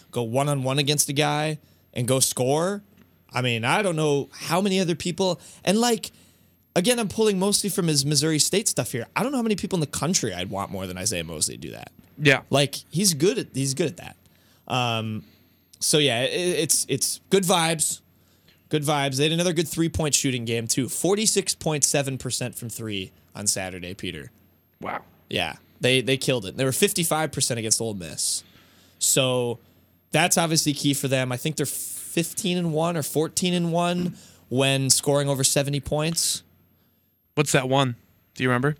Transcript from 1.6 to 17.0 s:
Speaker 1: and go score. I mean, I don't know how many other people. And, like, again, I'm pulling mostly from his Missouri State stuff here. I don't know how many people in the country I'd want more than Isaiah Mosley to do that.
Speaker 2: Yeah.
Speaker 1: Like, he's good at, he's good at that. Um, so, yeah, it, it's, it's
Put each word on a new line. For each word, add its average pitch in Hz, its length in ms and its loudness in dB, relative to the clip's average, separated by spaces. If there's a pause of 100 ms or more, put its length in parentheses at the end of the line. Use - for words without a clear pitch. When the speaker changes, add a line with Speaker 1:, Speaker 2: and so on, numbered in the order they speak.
Speaker 1:
and 120 140 -2
go 131 120 4
score. 160 640 0 (500)
I 123 80 0
mean, 117 240 0
I 165 160 2
don't 180 140 0
know 147 360 0
how - 300 -2
many 190 200 2
other 175 140 0
people. 180 440 -2 (240)
And, 190 160 2
like, 240 320 0 (640)
again, 233 240 2
I'm 226 80 0
pulling 214 320 2
mostly 202 300 0
from 175 180 0
his 143 180 2
Missouri 151 340 2
State - 280 2
stuff - 240 0
here. 117 240 -6
I 170 80 2
don't 269 80 0
know 285 60 -2
how 240 60 0
many 214 120 2
people 190 220 -2
in 160 40 2
the 147 60 0
country 143 460 -2
I'd 90 160 -4
want 98 200 -4
more 95 160 -6
than 90 120 -8
Isaiah 92 260 -2
Mosley 78 320 -4
to 60 60 -16
do 67 100 -10
that. 55 220 -16 (240)
Speaker 2:
Yeah. 143 320 4
Speaker 1:
Like, 143 260 2 (140)
he's 180 240 2
good 180 240 2
at, 165 160 -4
he's 135 200 -2
good 160 140 0
at - 100 -6
that. - 200 -18 (500)
Um, 113 560 -2 (560)
so, - 180 2
yeah, 127 260 2
it, 135 60 -2 (300)
it's, - 300 0
it's - 400 -2